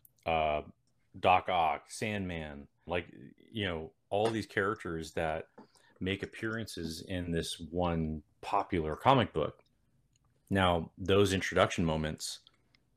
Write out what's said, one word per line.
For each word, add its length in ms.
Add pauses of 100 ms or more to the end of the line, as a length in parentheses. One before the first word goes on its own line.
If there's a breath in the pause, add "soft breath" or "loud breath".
(260)
uh, 360 (560)
Doc 300
Ock, 420
Sandman, 800 (180)
like, 200 (440)
you 140
know, 260 (200)
all 180
these 180
characters 640
that 360 (520 soft breath)
make 220
appearances 800
in 300
this 260
one 640 (180)
popular 540
comic 380
book. 320 (840)
Now, 480
those 340
introduction 520
moments 560 (560)